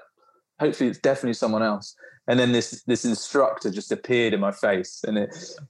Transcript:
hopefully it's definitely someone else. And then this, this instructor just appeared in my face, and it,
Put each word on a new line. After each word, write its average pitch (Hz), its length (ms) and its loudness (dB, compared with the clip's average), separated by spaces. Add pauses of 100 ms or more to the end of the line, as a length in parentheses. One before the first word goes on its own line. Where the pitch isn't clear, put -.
(600)
hopefully 139 300 2
it's - 100 -6
definitely 131 340 0
someone 110 300 0
else. 104 320 -4 (320)
And 123 100 4
then 123 140 4
this, - 340 -2
this 120 180 2
instructor 113 640 0
just 98 220 -6
appeared 117 420 0
in 101 60 2
my 98 140 0
face, 98 520 -2
and 107 140 -2
it, 101 160 -4 (360)